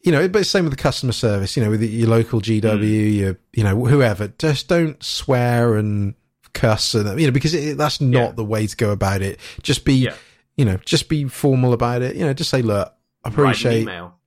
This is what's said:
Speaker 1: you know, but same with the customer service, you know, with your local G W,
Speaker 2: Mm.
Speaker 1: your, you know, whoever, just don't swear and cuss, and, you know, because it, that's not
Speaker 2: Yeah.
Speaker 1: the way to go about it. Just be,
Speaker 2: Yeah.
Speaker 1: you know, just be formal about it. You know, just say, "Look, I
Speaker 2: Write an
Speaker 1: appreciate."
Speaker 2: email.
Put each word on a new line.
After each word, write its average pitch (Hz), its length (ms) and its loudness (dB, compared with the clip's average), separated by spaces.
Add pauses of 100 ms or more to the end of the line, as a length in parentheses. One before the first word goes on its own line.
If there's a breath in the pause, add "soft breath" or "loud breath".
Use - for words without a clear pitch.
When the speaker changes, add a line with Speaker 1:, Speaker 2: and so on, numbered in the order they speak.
Speaker 1:
you 180 80 2
know, 156 160 4
but 190 180 0
same 185 200 0
with 147 80 -2
the - 80 -10
customer 127 320 0
service, 101 420 -2
you 123 80 0
know, 107 60 2
with 110 140 0
your 113 260 0
local 113 320 2
G 107 180 0
W, 107 520 2
Speaker 2:
Mm. 104 80 2
Speaker 1:
your, 95 180 -2 (160)
you 110 100 0
know, 104 220 2
whoever, 117 420 2 (120)
just 151 280 -2
don't 165 360 0
swear 120 720 0
and 104 400 -2 (380)
cuss, - 400 0
and, 104 260 -2
you 160 80 4
know, 131 40 2
because 143 220 0
it, 147 240 -4
that's 147 240 -2
not 127 180 4
Speaker 2:
Yeah. 120 120 0
Speaker 1:
the 117 120 -6
way 107 240 -2
to - 80 -8
go 104 160 0
about 98 300 0
it. 98 180 -6 (240 loud breath)
Just - 220 -2
be, 143 80 4
Speaker 2:
Yeah. 131 220 2 (420 loud breath)
Speaker 1:
you 139 80 2
know, 92 200 0
just - 220 -2
be 147 180 -2
formal 127 480 0
about 120 280 -2
it. 127 140 -4
You 170 100 -2
know, 139 80 0
just 139 160 -4
say, 131 120 0
"Look, 104 300 -2 (320)
I 123 60 -6
Speaker 2:
Write 104 80 -8
an - 60 0
Speaker 1:
appreciate." 117 400 2
Speaker 2:
email. 90 320 -12 (120)